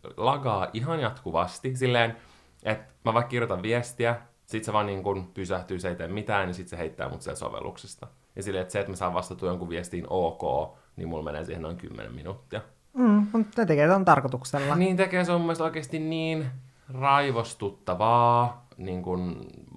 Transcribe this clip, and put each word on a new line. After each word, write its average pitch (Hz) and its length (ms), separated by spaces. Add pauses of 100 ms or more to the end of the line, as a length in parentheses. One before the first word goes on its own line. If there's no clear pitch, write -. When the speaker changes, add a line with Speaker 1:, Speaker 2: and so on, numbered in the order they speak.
(180)
Speaker 1:
lagaa 117 560
ihan 151 260
jatkuvasti. 92 760
Silleen, 120 400 (480)
että 110 300 (120)
mä 113 80
vaikka 120 160
kirjoitan 113 340
viestiä, 117 520 (300)
sit 110 180
se 107 100
vaan 104 120
niin 98 180
kun 95 300
pysähtyy, 92 460
se 90 100
ei 87 60
tee 85 120
mitään, 101 400
niin 90 80
sit 90 120
se 85 100
heittää 80 320
mut - 120
sieltä - 180
sovelluksesta. - 680 (280)
Ja 95 80
silleen, 95 180
että 92 100
se, 101 80
että 98 120
mä 90 40
saan 90 180
vastattua 90 360
jonkun 90 200
viestiin 85 400
ok, 85 320 (540)
niin 85 120
mulla 78 160
menee 76 220
siihen 82 160
noin 82 160
kymmenen 53 380
minuuttia. 95 460 (320)
Speaker 2:
Mm, 208 400
mut 220 140 (100)
ne 226 80
tekee 151 220
ton 190 180
tarkoituksella. 139 720
Speaker 1:
Niin 185 220
tekee, 180 280
se 170 60
on 175 80
mun 170 60
mielestä 165 180
oikeesti 160 360
niin 160 460 (480)
raivostuttavaa. 120 1700 (160)
Niin 90 260
kun, 90 420 (320)